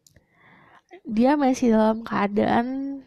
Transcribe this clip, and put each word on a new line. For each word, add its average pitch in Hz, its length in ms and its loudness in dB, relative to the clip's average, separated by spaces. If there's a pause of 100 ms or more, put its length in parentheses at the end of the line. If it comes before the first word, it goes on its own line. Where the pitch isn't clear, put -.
(1080)
dia 240 300 2
masih 262 340 2
dalam 220 320 2
keadaan 226 1040 -2